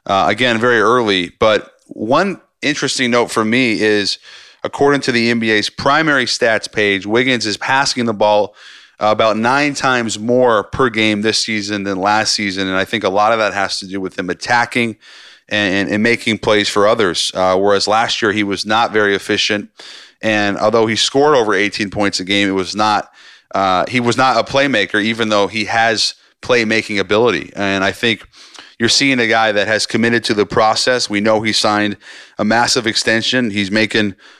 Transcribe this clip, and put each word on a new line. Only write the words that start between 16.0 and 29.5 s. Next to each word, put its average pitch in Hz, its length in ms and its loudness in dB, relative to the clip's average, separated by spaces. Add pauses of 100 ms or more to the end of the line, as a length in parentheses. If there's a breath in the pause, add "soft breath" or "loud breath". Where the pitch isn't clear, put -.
making 117 360 0
plays 104 280 2
for 101 200 2
others. 101 480 0
Uh, 92 220 2
whereas 98 300 2
last 113 340 0
year 107 100 2
he 104 120 -2
was 98 220 -4
not 107 260 0
very 101 240 2
efficient. 104 540 -2 (520 loud breath)
And 104 360 0
although 110 300 2
he 110 80 -2
scored 143 400 2
over 110 180 2
eighteen 98 360 -2
points 101 300 -2
a 95 40 -6
game, 101 260 0
it 95 40 -2
was 92 220 -4
not, 107 360 0 (420 loud breath)
uh, 95 340 2
he 123 120 -2
was 120 180 0
not 127 200 2
a 110 140 -2
playmaker, 120 500 0
even 110 280 -2
though 101 180 2
he 104 180 -6
has 113 500 0 (260 soft breath)
playmaking 110 580 0
ability. 104 560 0
And 98 280 -2
I 98 80 0
think - 360 -4 (520 loud breath)
you're 117 100 0
seeing 135 300 0
a 117 80 0
guy 110 240 2